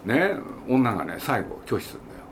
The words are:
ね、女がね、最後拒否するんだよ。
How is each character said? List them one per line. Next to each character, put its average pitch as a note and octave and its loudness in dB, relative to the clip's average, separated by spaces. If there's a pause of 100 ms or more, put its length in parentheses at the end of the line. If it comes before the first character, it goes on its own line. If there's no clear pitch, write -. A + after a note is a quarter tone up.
ね、 D3+ 4 (360)
女 B2 6
が E2 -2
ね、 E2 -6
最 A2+ 0
後 - -8
拒 A2 0
否 - -4
す - -12
る - -14
ん - -16
だ - -16
よ。 - -14 (120)